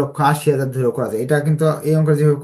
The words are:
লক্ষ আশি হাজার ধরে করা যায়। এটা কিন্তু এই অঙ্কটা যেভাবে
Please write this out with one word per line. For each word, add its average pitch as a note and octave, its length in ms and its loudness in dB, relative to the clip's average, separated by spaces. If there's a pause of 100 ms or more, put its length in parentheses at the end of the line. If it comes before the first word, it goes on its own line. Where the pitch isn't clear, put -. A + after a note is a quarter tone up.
লক্ষ C#3 160 -4 (140)
আশি D3+ 200 0
হাজার C3+ 240 0
ধরে B2+ 220 0
করা A#2+ 140 -4
যায়। A2 140 -4
এটা D3 120 0 (100)
কিন্তু D#3 180 0 (240)
এই D#3 80 2
অঙ্কটা D#3 240 2
যেভাবে D3 240 2